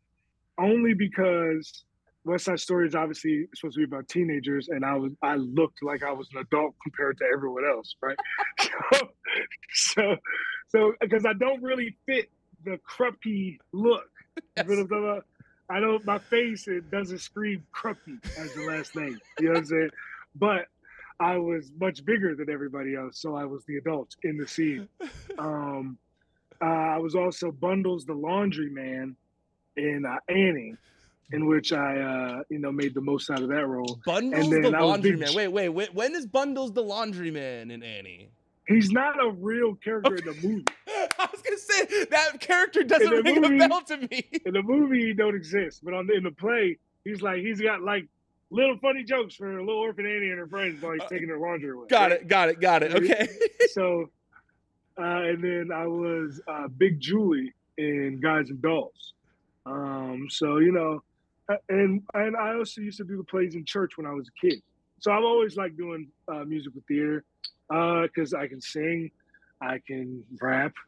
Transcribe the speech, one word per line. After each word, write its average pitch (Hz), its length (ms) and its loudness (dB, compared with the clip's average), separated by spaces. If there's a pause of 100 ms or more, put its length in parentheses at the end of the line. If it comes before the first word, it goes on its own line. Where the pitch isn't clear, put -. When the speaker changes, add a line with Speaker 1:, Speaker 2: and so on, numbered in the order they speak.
(580)
Speaker 1:
Only 226 360 4
because 175 880 0 (400)
West 170 220 -2
Side 180 120 0
Story 175 300 0
is 147 80 -2
obviously 156 580 -2
supposed 147 220 -10
to - 20 0
be 151 60 2
about 135 240 -6
teenagers, 143 600 -2
and 139 140 -2
I 139 120 0
was, 135 160 -2 (100)
I 147 140 0
looked 139 480 0
like 143 180 -4
I 143 80 -4
was 135 240 -8
an 131 60 -6
adult 151 420 0
compared 139 360 -2
to - 140 0
everyone 131 320 -2
else, 123 380 -2
right? 262 160 -4 (400)
<laughs> - 100 0 (220)
So, 554 180 4 (640)
so, 202 440 2 (520)
so, 214 240 6 (160)
'cause 214 160 2
I 220 100 2
don't 254 280 0
really 254 340 -4 (100)
fit 262 240 -2 (340)
the 185 140 -6
Krupke 208 800 -4 (140)
look. 220 360 2 (280)
You - 60 -12 (140)
Speaker 2:
Yes. 208 100 0
Speaker 1:
feel 202 100 2
what 202 60 2
I'm 185 60 -4
talking 208 160 0
about? 202 220 -2 (440)
I 185 80 -2
don't, 220 260 2
my 202 140 0
face, 233 480 0
it 175 240 -6
doesn't 185 280 -4
scream 208 440 -6 (100)
Krupke 160 460 -8 (180)
as 156 180 -10
the 151 140 -8
last 156 280 -6
name. 139 240 -6 (180)
You 160 80 4
know 160 60 4
what 165 80 4
I'm 160 60 -2
saying? 160 240 2 (440)
But 190 320 0 (540)
I 180 160 2
was 170 420 -4
much 165 260 -2
bigger 190 300 2
than 143 160 -6
everybody 139 460 -6
else, 131 240 -10
so 156 160 -6
I 143 80 -6
was 139 220 -10
the 143 100 -8
adult 139 380 -4 (100)
in 156 140 -4
the 143 100 -6
scene. 160 460 -2
Speaker 2:
<laughs> - 40 -20 (400)
Speaker 1:
Um, 143 600 -6 (600)
uh, - 40 -2
I 160 340 2
was 165 160 -2
also 180 380 0
Bundles 180 540 0
the 156 80 -6
laundry 156 560 -2
man 131 440 -8 (600)
in, 147 280 -2
uh, 127 140 -4 (100)
Annie, 170 460 2 (580)
in 151 140 0
which 156 260 4
I, 139 280 0
uh, 131 480 -4
you 151 100 -6
know, 139 140 -4
made 139 220 -2
the 139 60 -4
most 139 300 -2
out 135 120 -2
of 127 60 -2
that 143 180 0
role. 123 400 -4
Speaker 2:
Bundles 180 380 2
Speaker 1:
And 156 80 4
then 156 100 6 (100)
Speaker 2:
the 156 40 2
Speaker 1:
I 160 40 2
was 165 100 6
Speaker 2:
laundry 202 220 4
Speaker 1:
big 160 80 -2
Speaker 2:
man. 147 120 -2
Speaker 1:
ch- - 20 -2
Speaker 2:
Wait, 202 140 0
wait, 185 220 0
wait. 180 240 -4
When 240 200 -2
is 311 120 -6
Bundles 269 460 0
the 233 100 0
laundry 202 480 -4
man 127 400 -8
in 117 120 -12
Annie? 101 480 -14 (360)
Speaker 1:
He's 208 240 6
not 277 320 2
a 240 80 2
real 214 460 -2
character 214 400 0
in 170 80 -6
the 165 60 -8
Speaker 2:
Okay. 151 160 -6
Speaker 1:
movie. 202 180 -2 (220)
Speaker 2:
<laughs> 403 320 -2
I 370 140 2
was 415 100 -12
gonna 415 160 -2
say, 392 520 2
that 302 300 2
character 359 440 2
doesn't 320 240 6
Speaker 1:
In 226 80 4
the 226 60 4
Speaker 2:
ring 277 220 6
a 294 40 6
Speaker 1:
movie, 277 180 8
Speaker 2:
bell 339 160 2
to - 140 -6
me. 254 320 -6 (160)
Speaker 1:
in 185 80 -2
the 196 100 2
movie, 254 440 4
he 220 80 0
don't 208 200 2
exist. 175 480 -4
But 180 120 -6
on 185 120 -4
the, 208 80 4
in 190 80 2
the 180 80 -4
play, 190 480 0 (260)
he's 202 180 -8
like, 190 160 0
he's 202 220 -4
got, 214 220 0
like, 196 240 -2 (440)
little 254 280 2
funny 269 260 0
jokes 233 300 -2
for 196 240 -8
little 214 220 -2
orphan 208 260 -4
Annie 208 240 -2
and 180 80 -6
her 175 100 -10
friends 180 340 -4
while 165 100 -4
he's 160 100 -4
Speaker 2:
Uh, - 60 -10
Speaker 1:
taking 165 200 -6
their 160 100 -6
laundry 160 320 -4
away, 123 180 -12
Speaker 2:
got 208 220 6
Speaker 1:
right? 175 100 4
Speaker 2:
it, 175 80 -8
got 180 220 6
it, 165 100 -2
got 170 220 6
it. 156 100 2
Speaker 1:
Right? 175 100 6
Speaker 2:
Okay. 208 300 4
<laughs> - 60 -14 (340)
Speaker 1:
So, 175 380 0 (880)
uh, 180 40 -6
and 175 420 0
then 175 300 -2
I 165 120 -4
was, 165 640 -2
uh, 147 200 -6
Big 151 320 4
Julie 151 520 2 (240)
in 143 440 -2
Guys 151 300 2
and 135 120 -10
Dolls. - 500 -2 (540)
Um, 135 640 -8
so, 151 280 0
you 170 140 8
know, 160 300 0 (460)
uh, 202 80 0 (120)
and, 196 340 2 (120)
and 220 220 0
I 220 200 -2
also 233 240 -6
used 208 180 -10
to 208 60 -10
do 190 120 -8
the 185 80 -10
plays 180 300 -2
in 165 100 -10
church 185 320 -4
when 156 100 -10
I 143 60 -8
was 139 160 -8
a - 180 -4
kid. 170 140 2 (400)
So 208 120 0
I've 208 120 2
always 233 320 2
liked 185 200 -4
doing, 165 320 -8 (200)
uh, 151 160 -8
musical 139 440 -8
theater, 147 360 0 (460)
uh, 170 440 2
'cause 151 200 -2
I 143 140 -4
can 131 140 -14
sing, 165 480 -4 (500)
I 131 260 -4
can 127 380 -8 (160)
rap, 131 320 0 (160)